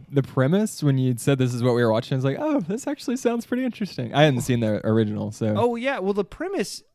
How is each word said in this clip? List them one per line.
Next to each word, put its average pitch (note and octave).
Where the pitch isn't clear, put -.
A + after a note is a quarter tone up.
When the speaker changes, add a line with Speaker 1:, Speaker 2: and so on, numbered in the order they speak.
Speaker 1:
the C#3
premise, E3+
when C#3
you B2+
said C#3
this B2+
is A#2+
what B2
we A#2+
were A2+
watching, A2+
I -
was C3
like, C3+
"Oh, D4+
this G3
actually C#4
sounds A#3
pretty B3+
interesting." F#3+
I C#3+
hadn't C3+
seen B2
the G#2+
original, G#2+
so. G#2+
Speaker 2:
Oh, A#3+
yeah. B3
Well, F#3+
the G3
premise E4+